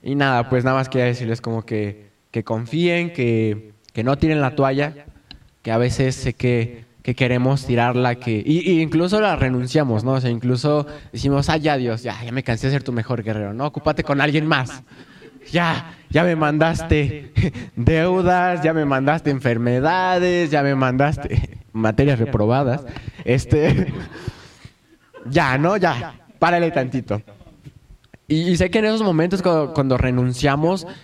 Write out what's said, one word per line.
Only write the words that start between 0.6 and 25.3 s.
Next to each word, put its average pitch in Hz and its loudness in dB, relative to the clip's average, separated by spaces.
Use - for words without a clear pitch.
nada 131 2
más 131 -2
quería 127 0
decirles 120 -2
como 113 -6
que, 104 -6
que 113 -4
confíen, 170 -2
que, 110 0
que 113 -4
no 139 2
tiren 156 2
la 139 0
toalla, 143 0
que 113 -6
a 113 2
veces 127 0
sé - -4
que, 120 -2
que 127 -4
queremos 127 0
tirarla, 120 2
que, 113 -2
y, 170 2
y 160 4
incluso 165 0
la 196 2
renunciamos, 127 0
¿no? 131 0
O 131 0
sea, 123 0
incluso 127 0
decimos, 139 0
"Ay, 160 2
ya, 151 2
Dios, 120 -2
ya, 117 -8
ya 117 -8
me 131 -4
cansé 123 -2
de 139 0
ser 139 -2
tu 127 -6
mejor 117 -4
guerrero, 104 -4
¿no? 131 -4
Ocúpate 151 -4
con 139 0
alguien 151 0
más. 135 -2
Ya, 165 -2
ya 160 2
me 175 2
mandaste 151 0
<laughs> - -14
deudas, 180 2
ya 165 2
me 156 0
mandaste 143 0
enfermedades, 160 2
ya 147 2
me 139 2
mandaste 135 0
<laughs> - -20
materias 113 2
reprobadas. 120 0
Este, 139 2
<laughs> - -20
ya, 135 2